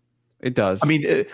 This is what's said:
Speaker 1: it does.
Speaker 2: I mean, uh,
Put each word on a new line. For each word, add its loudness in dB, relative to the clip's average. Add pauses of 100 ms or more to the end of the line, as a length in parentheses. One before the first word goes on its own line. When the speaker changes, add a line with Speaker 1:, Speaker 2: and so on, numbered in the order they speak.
(400)
Speaker 1:
it -6
does. 0
Speaker 2:
I 2
mean, 2
uh, 2